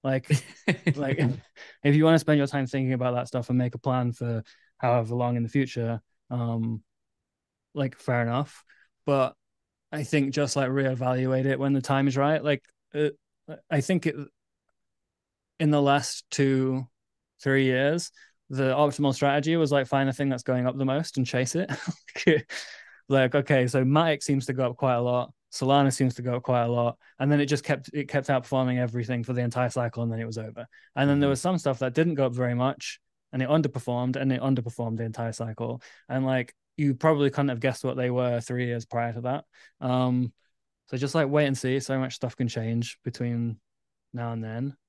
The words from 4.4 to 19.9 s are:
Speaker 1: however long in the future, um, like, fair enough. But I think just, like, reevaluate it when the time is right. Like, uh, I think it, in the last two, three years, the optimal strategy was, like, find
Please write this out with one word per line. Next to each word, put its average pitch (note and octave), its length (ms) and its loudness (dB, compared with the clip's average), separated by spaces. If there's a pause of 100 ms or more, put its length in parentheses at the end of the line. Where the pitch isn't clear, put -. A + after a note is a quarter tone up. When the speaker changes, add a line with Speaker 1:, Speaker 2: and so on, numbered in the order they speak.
Speaker 1:
however A#2+ 380 0
long A#2+ 200 0
in A#2 80 0
the A2+ 60 -4
future, A#2+ 520 -2 (280)
um, A2+ 520 -4 (920)
like, C3+ 240 -4
fair A#2+ 240 -2
enough. A#2+ 420 -2 (420)
But C3+ 280 0 (580)
I D3+ 120 -6
think C#3 300 0
just, C#3+ 220 0
like, C3+ 140 0
reevaluate C3 760 0
it C3+ 140 0
when C#3 140 0
the C3+ 80 0
time C3+ 260 2
is B2+ 80 0
right. C#3 280 2
Like, C#3+ 200 0 (320)
uh, D3 140 0 (600)
I D3 120 2
think F3 260 0
it, C#3+ 80 -2 (1400)
in D3+ 120 2
the D3 100 4
last C#3 500 2
two, C3 560 0 (540)
three C3+ 240 2
years, C#3 460 0 (380)
the C3 240 0
optimal C#3+ 400 2
strategy C#3+ 440 2
was, D3+ 140 2
like, C#3 160 2
find C3+ 200 2